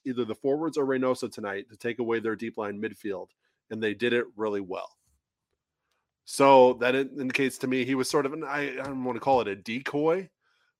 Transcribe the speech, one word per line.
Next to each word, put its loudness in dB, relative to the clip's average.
either -4
the -6
forwards -2
or 2
Reynoso 0
tonight -8
to -20
take -6
away -2
their -2
deep -8
line -6
midfield, -8
and -6
they 0
did 0
it 2
really -2
well." -8
So 8
that 2
in-, -2
indicates -2
to -4
me 0
he -2
was -2
sort 2
of -6
an, -8
I, -4
I -8
don't -6
wanna -4
call 4
it -2
a -4
decoy, -4